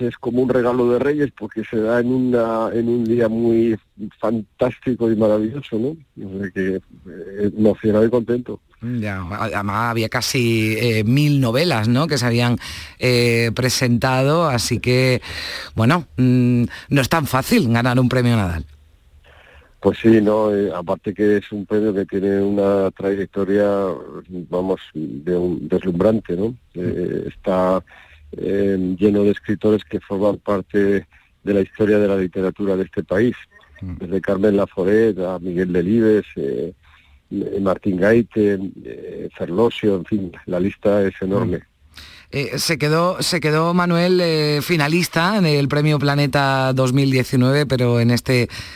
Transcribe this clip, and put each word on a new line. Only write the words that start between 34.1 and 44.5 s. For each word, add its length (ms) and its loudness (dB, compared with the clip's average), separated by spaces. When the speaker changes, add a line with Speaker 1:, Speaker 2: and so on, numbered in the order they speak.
Speaker 1:
Carmen 340 0
Laforet 640 2
a 200 -4
Miguel 340 -2
Delibes, 540 2
eh, 340 -4
eh, 320 -4
Martín 360 -2
Gaite, 600 2
eh, 520 -12
Ferlosio, 600 0
en 80 -6
fin, 260 -6
la 160 -4
lista 400 -2
es 180 -2
enorme. 380 -2
Speaker 2:
Mm. 40 -8
Eh, 220 -4
se 220 -2
quedó, 420 2
se 180 -2
quedó 360 2
Manuel, 440 2
eh, 440 0